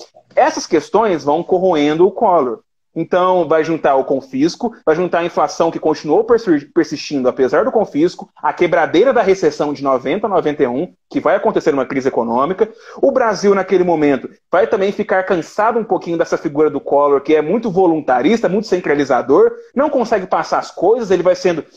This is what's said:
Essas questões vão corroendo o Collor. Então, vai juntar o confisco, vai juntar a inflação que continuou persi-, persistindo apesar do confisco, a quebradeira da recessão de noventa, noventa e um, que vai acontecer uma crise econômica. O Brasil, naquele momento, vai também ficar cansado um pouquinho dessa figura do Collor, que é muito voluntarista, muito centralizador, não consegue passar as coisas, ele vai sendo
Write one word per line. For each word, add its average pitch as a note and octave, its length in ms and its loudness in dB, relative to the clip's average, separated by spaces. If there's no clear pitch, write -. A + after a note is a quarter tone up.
Essas C4+ 300 0
questões F3+ 580 0
vão D3 180 0
corroendo E3+ 640 2
o G3+ 60 2
Collor. D#3+ 480 0
Então, F3+ 540 0
vai D#3+ 160 2
juntar D3 320 0
o C3+ 80 0
confisco, C#3+ 680 -2
vai D#3+ 100 2
juntar F3 260 -2
a E3+ 40 -2
inflação E3 460 -2
que D#3+ 80 -8
continuou D#3 460 0
persi-, F#3 500 0
persistindo C#3+ 520 -2
apesar C3 380 2
do B3+ 80 -4
confisco, F3 640 -2
a D3 160 -4
quebradeira E3+ 640 2
da A3+ 80 2
recessão E3 500 0
de C3+ 100 -10
noventa, C3+ 460 -2
noventa D3+ 340 -2
e C3 40 0
um, C3 260 -4
que D3+ 80 -4
vai D3+ 160 0
acontecer D#3+ 380 0
uma C3+ 140 0
crise C3+ 220 -2
econômica. C3+ 640 -2
O C4+ 120 2
Brasil, G#3+ 440 0
naquele F#3+ 280 0
momento, D3+ 460 0
vai G3 160 2
também G3 260 0
ficar G3 300 -2
cansado G#3 560 -2
um A3 60 -4
pouquinho E3+ 340 -4
dessa E3 180 -2
figura D3+ 320 0
do C#3 120 -6
Collor, C#3+ 420 2
que D3+ 120 2
é D#3 60 4
muito G#3 300 -2
voluntarista, E3 760 2
muito G#3 200 -2
centralizador, C#3+ 840 2
não C#4 140 0
consegue A3+ 380 -2
passar E3+ 320 -2
as - 120 -8
coisas, A3 400 0
ele F3+ 120 2
vai F3+ 120 4
sendo E3 300 -2